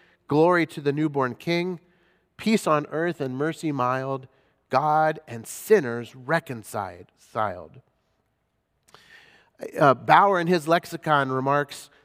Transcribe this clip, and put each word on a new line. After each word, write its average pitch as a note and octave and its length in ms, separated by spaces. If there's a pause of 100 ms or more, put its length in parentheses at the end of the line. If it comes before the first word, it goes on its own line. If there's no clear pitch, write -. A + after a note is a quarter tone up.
(280)
glory E3 380
to D#3+ 140
the C#3+ 120
newborn C#3 440
King, E3+ 440 (560)
peace - 300
on D3+ 200
earth D#3+ 340
and C3 160
mercy D#3 360
mild, C3 560 (400)
God D#3 580
and A2+ 200
sinners A#2+ 680
reconciled." G#2+ 1700 (2000)
Uh, C#3 160
Bauer E3+ 460
in E3+ 80
his E3 200
lexicon D#3 640
remarks C#3 560 (160)